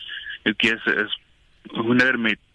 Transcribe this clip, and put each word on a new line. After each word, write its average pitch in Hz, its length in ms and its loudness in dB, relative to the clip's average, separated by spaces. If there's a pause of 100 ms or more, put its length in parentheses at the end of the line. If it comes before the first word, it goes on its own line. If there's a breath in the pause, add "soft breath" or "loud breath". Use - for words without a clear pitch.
(440 loud breath)
Jou 107 100 2
keuse 110 400 0
is 107 240 -2 (540)
hoender 123 460 2
met 113 200 0 (160)